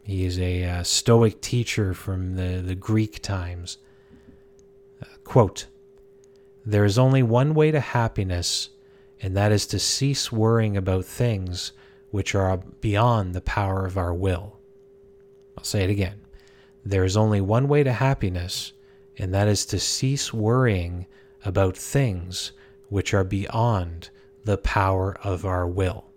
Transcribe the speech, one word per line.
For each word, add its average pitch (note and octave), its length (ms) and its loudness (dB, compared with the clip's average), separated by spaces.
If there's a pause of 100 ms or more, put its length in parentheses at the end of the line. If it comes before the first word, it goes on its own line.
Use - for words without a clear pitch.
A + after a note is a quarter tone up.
He F#2+ 220 -2
is F2+ 140 -2
a, F2+ 240 -2
uh, F2 200 -4
Stoic A#2 580 4
teacher A2 520 -2
from F#2 420 -6
the, F#2 300 -4
the F2+ 100 -4
Greek G#2+ 460 -2
times. F2 560 -8 (1200)
Uh, - 40 -16 (180)
quote, - 440 4 (1000)
"There G#2 200 4
is G2+ 120 4
only C3 240 6
one B2 320 2
way D#3 160 4
to D3+ 100 2
happiness, G2+ 920 -2 (520)
and F#2+ 160 -4
that G#2 140 4
is G#2 160 0
to G2+ 120 -4
cease - 520 -2
worrying A2 440 2
about F#2+ 300 0
things F#2+ 680 -4 (380)
which G2 220 -4
are F#2+ 240 2
beyond G#2 760 0
the F2+ 80 -4
power F#2+ 440 -2
of F#2 120 -4
our F2 160 -2
will." F2+ 440 -2 (1000)
I'll - 60 -20
say G#2 200 0
it F#2 60 2
again. G2+ 320 -2 (640)
"There F#2+ 180 2
is F#2+ 140 2
only G#2+ 240 4
one A2+ 260 2
way D3 160 4
to C3+ 80 2
happiness, G#2 840 -2 (440)
and F#2 160 -4
that G2+ 140 4
is G2+ 200 2
to F#2+ 120 -2
cease - 520 -2
worrying G#2 760 0 (360)
about F#2+ 320 0
things F2+ 760 -4 (380)
which G2+ 240 -2
are G2 100 4
beyond G2 840 -2 (340)
the G2+ 140 0
power F#2+ 680 0
of F#2 220 -4
our F2+ 220 -2
will." F2 380 -2 (120)